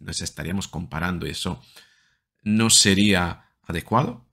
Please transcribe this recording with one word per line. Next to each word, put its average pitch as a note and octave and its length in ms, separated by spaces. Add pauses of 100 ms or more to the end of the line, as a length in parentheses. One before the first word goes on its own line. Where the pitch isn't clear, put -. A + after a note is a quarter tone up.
Nos - 220
estaríamos E2+ 460
comparando E2 580
y D2+ 40
eso - 320 (800)
no A2 280
sería F#2+ 760 (180)
adecuado, A2 720